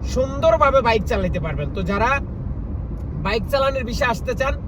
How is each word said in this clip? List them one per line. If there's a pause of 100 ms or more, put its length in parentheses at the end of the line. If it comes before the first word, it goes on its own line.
সুন্দরভাবে
বাইক
চালাতে
পারবেন।
তো
যারা (1000)
বাইক
চালানোর
বিষয়ে
আসতে
চান (140)